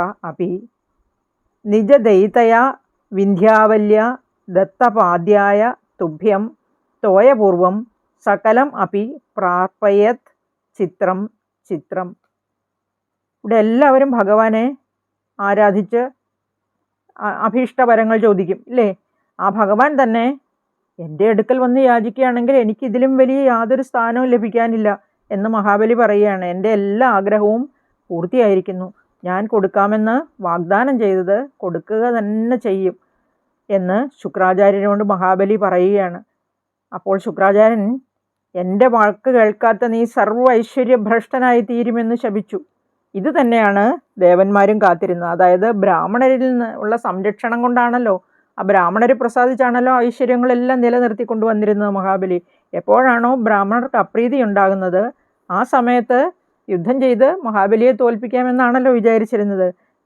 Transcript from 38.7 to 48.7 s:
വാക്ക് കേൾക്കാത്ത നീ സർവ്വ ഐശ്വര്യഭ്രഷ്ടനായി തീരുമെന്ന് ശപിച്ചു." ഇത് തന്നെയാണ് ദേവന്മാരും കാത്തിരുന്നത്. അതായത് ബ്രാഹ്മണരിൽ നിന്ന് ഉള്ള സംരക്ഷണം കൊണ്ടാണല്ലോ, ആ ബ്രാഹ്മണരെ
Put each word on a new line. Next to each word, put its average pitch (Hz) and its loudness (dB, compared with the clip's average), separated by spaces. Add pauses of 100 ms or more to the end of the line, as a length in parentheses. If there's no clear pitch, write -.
വാക്ക് 220 0
കേൾക്കാത്ത 226 0
നീ 226 -2
സർവ്വ 233 -2
ഐശ്വര്യഭ്രഷ്ടനായി 240 0
തീരുമെന്ന് 233 -4
ശപിച്ചു." 214 -6 (560)
ഇത് 226 -4
തന്നെയാണ് 226 2 (360)
ദേവന്മാരും 196 4
കാത്തിരുന്നത്. 175 0
അതായത് 180 2
ബ്രാഹ്മണരിൽ 202 0
നിന്ന് 240 -2
ഉള്ള 208 -6
സംരക്ഷണം 214 -4
കൊണ്ടാണല്ലോ, 240 0 (420)
ആ 196 -6
ബ്രാഹ്മണരെ 196 2